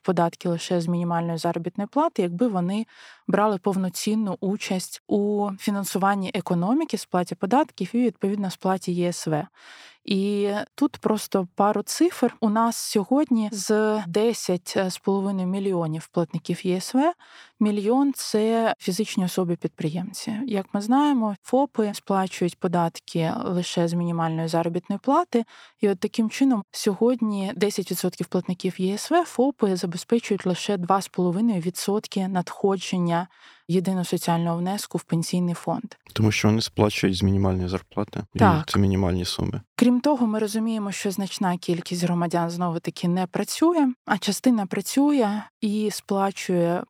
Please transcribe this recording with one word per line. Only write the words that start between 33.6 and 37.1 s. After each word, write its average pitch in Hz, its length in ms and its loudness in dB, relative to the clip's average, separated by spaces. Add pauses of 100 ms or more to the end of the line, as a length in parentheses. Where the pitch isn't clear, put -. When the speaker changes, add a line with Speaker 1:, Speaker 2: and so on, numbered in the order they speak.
Speaker 1:
єдиного 180 360 0
соціального 170 520 0
внеску 185 420 -4
в - 40 -6
пенсійний 175 520 0
фонд. - 300 -6 (280)
Speaker 2:
Тому 107 200 4
що - 160 2
вони 110 120 4
сплачують 104 560 2